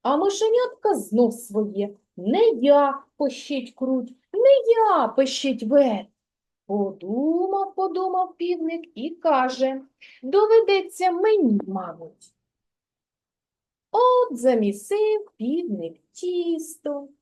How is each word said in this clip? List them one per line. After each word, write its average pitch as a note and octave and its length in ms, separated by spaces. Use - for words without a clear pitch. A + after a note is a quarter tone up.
А C#4 160
мишенятка A4 760
знов A3+ 380
своє: G3+ 600
«Не D4+ 320
я», C#4 520
пищить C#4 580
круть, B3+ 380
«не A#4 160
я», G#4+ 400
пищить C4 560
верть. A3+ 440
Подумав, D#4 1080
подумав F#4 600
півник E4 580
і B3 140
каже: C4 720
«Доведеться G4 880
мені, F4 560
мабуть». E3+ 680
От B4 460
замісив B3+ 1000
півник A3+ 600
тісто E4 960